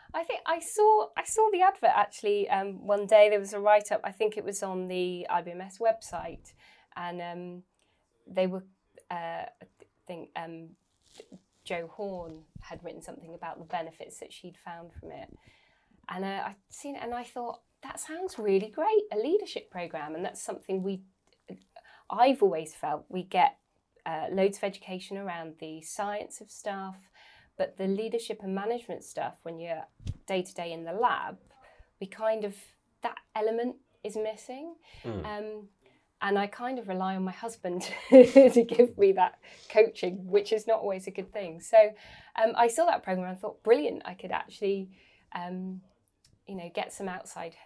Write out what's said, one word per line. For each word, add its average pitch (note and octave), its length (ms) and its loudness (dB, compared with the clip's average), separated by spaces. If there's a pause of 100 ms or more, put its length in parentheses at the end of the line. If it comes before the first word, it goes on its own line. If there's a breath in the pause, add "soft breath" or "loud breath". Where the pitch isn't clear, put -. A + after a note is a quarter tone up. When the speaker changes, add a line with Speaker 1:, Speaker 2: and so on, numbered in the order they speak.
(140 soft breath)
Speaker 1:
I E4 100 -6
think - 200 -8
I E4 160 -2
saw, G#4+ 560 4
I - 80 -2
saw G#4+ 280 2
the F#4 100 2
advert F#4+ 320 4
actually, G#3 560 0
um, G3 360 -4
one G3+ 200 0
day. G#3+ 240 10
There G#3 100 4
was G3 140 -8
a G3+ 60 -6
write-up, G#3 440 4
I G3 80 -6
think G#3+ 240 -2
it G#3 80 -6
was G3 180 -8
on F#3 260 -6
the F3+ 420 -4
I F3 120 0
B F3 80 -12
M F3+ 120 -12
S F#3+ 160 -18
website, E3+ 760 -6 (440 soft breath)
and, F3 240 -8
um, F3+ 420 -12 (640)
they F#3 200 0
were, F#3 180 -6 (460)
uh, E3+ 340 -8 (180)
I - 20 -20 (140)
th-, - 120 -20 (160)
think, E3+ 300 -14
um, E3 340 -12 (960)
Jo E3+ 240 -8
Horn F3 540 -12 (180)
had F3 240 -16
written E3+ 180 -14
something E3 320 -18
about E3 240 -12
the E3+ 60 -18
benefits E3 560 -10
that - 120 -16
she'd E3+ 240 -18
found E3+ 360 -18
from E3 200 -18
it. - 160 -18 (840)
And, F#3 140 -8
uh, G3 240 -8
I'd G3+ 80 -14 (120)
seen C#4+ 280 -14
it - 60 -12
and A#3+ 120 -8
I A#3+ 80 -8
thought, A#3+ 400 -12 (200)
"That - 160 -14
sounds F4 400 -10
really G#3 300 2
great, G#4 440 2
a G#3 40 -6
leadership E4 540 -2
programme." D#3+ 440 -10
And E3+ 80 -8
that's - 200 -8
something F#3+ 400 -6
we, F#3+ 220 -6 (1040 soft breath)
I've A#3+ 320 6
always E3 320 2
felt D3+ 340 -6
we F#3 140 -6
get, - 340 4 (480)
uh, D#3+ 260 -6
loads G3 280 2
of - 60 -4
education F#3+ 520 -10
around E3+ 420 -10
the D#3+ 220 -14
science G#3 600 -8
of G#3 100 -20
stuff, F#3+ 460 -10 (600 soft breath)
but F#3+ 200 -4
the F#3+ 100 -4
leadership A3 560 -4
and F#3+ 120 -8
management G#3 500 -6
stuff, - 400 -8
when E3 160 -12
you're E3 240 -8 (420)
day F#3+ 160 -2
to F#3 120 -16
day E3+ 180 -8
in E3 120 -10
the E3 80 -8
lab, G#3 460 -2 (640 soft breath)
we G3 80 -8
kind A3 360 -2
of, G3 120 -8 (460)
that - 160 -8 (180)
element A3+ 400 0 (260)
is G#3+ 140 -8
missing. B3+ 580 -8 (300 soft breath)
Speaker 2:
Mm. G3 200 -6
Speaker 1:
Um, G#3+ 440 -10 (520)
and G3+ 180 2
I G3+ 100 0
kind B3 300 -8
of G#3 100 -10
rely F#3+ 260 -2
on F#3 100 -2
my F#3 80 -4
husband F3+ 500 -8 (160)
<laughs> - 120 -14
to B3+ 580 12
give A#3+ 300 4
me G3 140 6
that F#3 260 0 (300 soft breath)
coaching, G3 580 2
which G3+ 260 2
is G#3+ 140 -2
not A3 140 2
always F#3+ 260 -6
a F#3+ 60 -8
good F#3+ 200 -10
thing. E3+ 280 -10
So, A3 180 6 (580 soft breath)
um, A3+ 200 2
I A#3+ 120 6
saw D#4+ 180 2
that - 180 2
programme F#3 260 -4
and F#3 80 -10
thought, - 240 -10
"Brilliant, C4+ 420 4
I F3+ 100 -10
could F#3 180 -10
actually, G3 580 -4 (440 soft breath)
um, F#3 480 -10 (640)
you G3 100 -14
know, F3 180 -12
get - 180 -8
some G3 160 -10
outside F3 460 -12 (120)